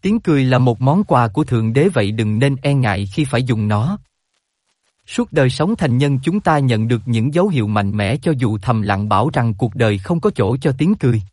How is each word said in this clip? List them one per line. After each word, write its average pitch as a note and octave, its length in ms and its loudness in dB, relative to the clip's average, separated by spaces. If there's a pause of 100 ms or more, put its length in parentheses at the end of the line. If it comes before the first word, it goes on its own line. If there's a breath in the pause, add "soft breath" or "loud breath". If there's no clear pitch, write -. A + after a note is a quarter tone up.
Tiếng G#3+ 180 0
cười C#3+ 260 2
là B2+ 120 2
một B2 240 2
món D3+ 220 2
quà B2 240 2
của C#3+ 160 -2
Thượng A2+ 300 0
Đế, D3+ 160 4
vậy A2 220 0
đừng G#2+ 280 -2
nên C#3 220 2
e C#3+ 120 0
ngại G#2 320 0
khi C#3+ 200 -2
phải B2+ 180 -2
dùng A2 240 -2
nó. A2+ 300 0 (1080)
Suốt - 260 -4
đời C3+ 160 4
sống F3 260 0
thành B2+ 220 0
nhân, C#3 260 0
chúng F#3 160 0
ta D#3 200 2
nhận A2+ 280 0
được A#2 180 0
những A#2+ 280 0
dấu F3 140 2
hiệu B2+ 200 0
mạnh G#2 300 -2
mẽ, G#2 200 -2
cho E3+ 200 -2
dù A2 200 -2
thầm A2 240 -2
lặng G2+ 280 -2
bảo G#2 240 2
rằng A#2 200 0
cuộc G#2+ 220 -4
đời A2 220 2
không E3 220 -4
có G#3 160 0
chỗ A#2 220 0
cho C#3 200 -2
tiếng F3 180 2
cười. A#2+ 260 0 (120)